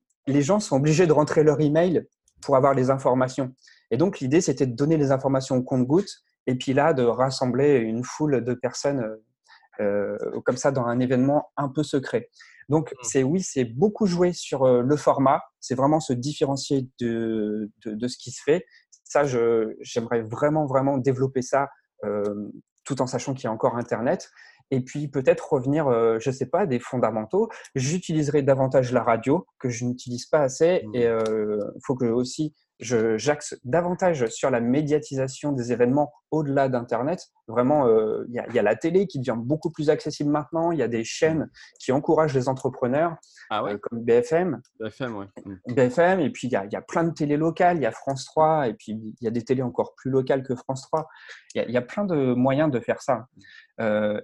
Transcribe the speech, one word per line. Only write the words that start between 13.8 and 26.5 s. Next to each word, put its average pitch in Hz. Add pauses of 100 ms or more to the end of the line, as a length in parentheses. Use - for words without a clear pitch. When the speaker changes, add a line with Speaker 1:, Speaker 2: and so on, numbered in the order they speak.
Speaker 1:
jouer 180
sur, 135
euh, 123
le 143
format. 143 (180)
C'est -
vraiment 151
se 143
différencier 135 (120)
de, 110 (140)
de, 110
de 117
ce -
qui -
se -
fait. 165 (380)
Ça, 147
je, 117
j'aimerais 120
vraiment, 147
vraiment 135
développer 131
ça, 139 (360)
euh, 104 (340)
tout 135
en 127
sachant 127
qu'il 131
y -
a 110
encore 117
Internet. 120 (420)
Et 131
puis, 147
peut-être 143
revenir, 143
euh, 113
je 127
sais 127
pas, 185